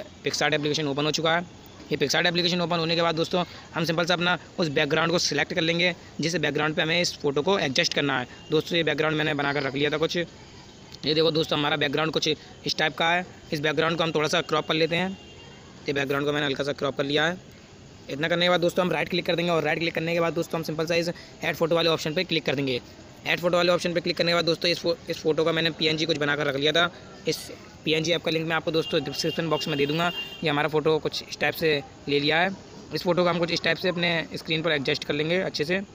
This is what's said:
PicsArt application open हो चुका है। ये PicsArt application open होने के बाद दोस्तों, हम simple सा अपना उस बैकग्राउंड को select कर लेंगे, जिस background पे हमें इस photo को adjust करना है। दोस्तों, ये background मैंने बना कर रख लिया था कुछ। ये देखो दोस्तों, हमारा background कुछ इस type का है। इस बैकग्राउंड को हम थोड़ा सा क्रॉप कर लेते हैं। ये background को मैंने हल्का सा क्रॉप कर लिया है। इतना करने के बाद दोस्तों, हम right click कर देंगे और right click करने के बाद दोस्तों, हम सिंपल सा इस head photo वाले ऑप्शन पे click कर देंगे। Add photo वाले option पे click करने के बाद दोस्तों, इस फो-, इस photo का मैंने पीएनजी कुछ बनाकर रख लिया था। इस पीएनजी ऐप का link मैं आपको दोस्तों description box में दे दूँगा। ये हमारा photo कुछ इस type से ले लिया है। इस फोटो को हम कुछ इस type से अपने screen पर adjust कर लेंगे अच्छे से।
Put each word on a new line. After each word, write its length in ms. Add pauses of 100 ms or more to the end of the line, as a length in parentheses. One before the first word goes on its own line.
(260)
PicsArt 260
application 340
open 180
हो 60
चुका 260
है। 60 (500)
ये 40
PicsArt 300
application 340
open 180
होने 180
के 60
बाद 120
दोस्तों, 300 (300)
हम 100
simple 200
सा 100
अपना 240 (200)
उस 100
बैकग्राउंड 420
को 80
select 360
कर 60
लेंगे, 340 (260)
जिस 160
background 380
पे 80
हमें 180
इस 140
photo 280
को 160
adjust 360
करना 240
है। 80 (240)
दोस्तों, 260
ये 80
background 320
मैंने 180
बना 180
कर 100
रख 120
लिया 160
था 60
कुछ। 200
ये 960
देखो 160
दोस्तों, 280
हमारा 180
background 360
कुछ 160 (380)
इस 100
type 180
का 160
है। 160 (260)
इस 80
बैकग्राउंड 380
को 60
हम 80
थोड़ा 160
सा 120
क्रॉप 280
कर 60
लेते 220
हैं। 220 (680)
ये 40
background 340
को 60
मैंने 140
हल्का 180
सा 80
क्रॉप 240
कर 80
लिया 220
है। 120 (720)
इतना 180
करने 180
के 40
बाद 100
दोस्तों, 240
हम 80
right 160
click 180
कर 100
देंगे 160
और 100
right 160
click 160
करने 200
के 60
बाद 120
दोस्तों, 280
हम 40
सिंपल 220
सा 80
इस 160 (340)
head 120
photo 180
वाले 140
ऑप्शन 260
पे 100
click 220
कर 80
देंगे। 260 (460)
Add 140
photo 160
वाले 160
option 220
पे 60
click 160
करने 140
के 40
बाद 100
दोस्तों, 260
इस 80
फो-, 320
इस 80
photo 260
का 80
मैंने 180
पीएनजी 340
कुछ 140
बनाकर 280
रख 100
लिया 160
था। 200 (360)
इस 240 (320)
पीएनजी 280
ऐप 120
का 60
link 180
मैं 80
आपको 140
दोस्तों 340
description 440
box 200
में 100
दे 80
दूँगा। 260 (320)
ये 60
हमारा 180
photo 300
कुछ 320
इस 80
type 160
से 280 (260)
ले 120
लिया 180
है। 120 (440)
इस 80
फोटो 200
को 60
हम 100
कुछ 120
इस 120
type 140
से 120
अपने 460
screen 280
पर 100
adjust 320
कर 100
लेंगे 260
अच्छे 240
से। 100 (200)